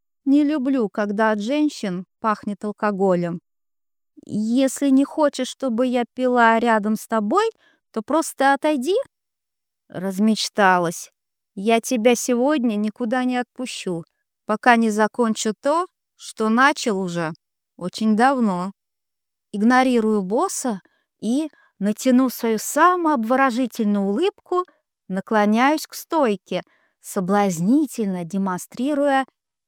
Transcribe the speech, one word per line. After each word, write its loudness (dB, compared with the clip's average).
Не 4
люблю, 0
когда -2
от -2
женщин -2
пахнет -6
алкоголем. -2
"Если 0
не 4
хочешь, -2
чтобы -2
я 0
пила 2
рядом 0
с -10
тобой, 0
то -8
просто 0
отойди". -2
Размечталась. 0
Я 0
тебя 2
сегодня 0
никуда -4
не -2
отпущу, -8
пока 2
не 2
закончу -2
то, -2
что -6
начал 0
уже -4
очень -2
давно. 0
Игнорирую 4
босса -4
и, -2
натянув 2
свою -2
самую 2
обворожительную 0
улыбку, -2
наклоняюсь 0
к -20
стойке, -2
соблазнительно -2
демонстрируя -2